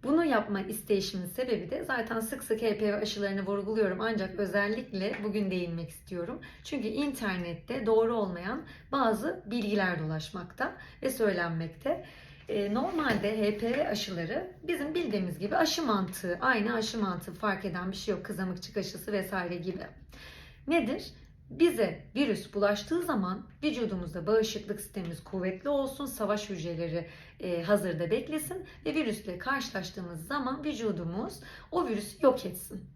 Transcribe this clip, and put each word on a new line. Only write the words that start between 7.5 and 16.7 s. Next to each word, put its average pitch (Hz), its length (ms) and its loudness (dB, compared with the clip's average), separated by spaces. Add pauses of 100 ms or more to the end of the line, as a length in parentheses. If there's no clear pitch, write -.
doğru 226 280 6
olmayan 202 520 -2 (260)
bazı 262 540 2
bilgiler 202 540 2
dolaşmakta 156 760 -4 (280)
ve 262 60 2
söylenmekte. 175 960 0 (440)
Ee, 202 240 2
normalde 240 680 2
H 208 160 2
P 233 200 0
V 294 100 2
aşıları 202 640 -2 (120)
bizim 311 320 -2
bildiğimiz 196 440 0
gibi 202 160 -2
aşı 320 280 4
mantığı, 190 580 0
aynı 240 320 4